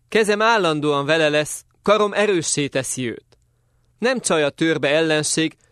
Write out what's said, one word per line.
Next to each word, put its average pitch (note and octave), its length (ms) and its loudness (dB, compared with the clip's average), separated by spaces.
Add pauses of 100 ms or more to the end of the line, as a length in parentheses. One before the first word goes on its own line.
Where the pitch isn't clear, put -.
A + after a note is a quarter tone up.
Kezem G#3 320 2
állandóan D#3 640 0
vele D#3 240 2
lesz, D3 360 -4 (160)
karom G#3 320 2
erőssé F#3 540 0
teszi B2+ 420 -6
őt. - 280 -14 (640)
Nem B3 200 0
csalja D3+ 300 0
törbe D3+ 400 0
ellenség, D#3 640 0 (160)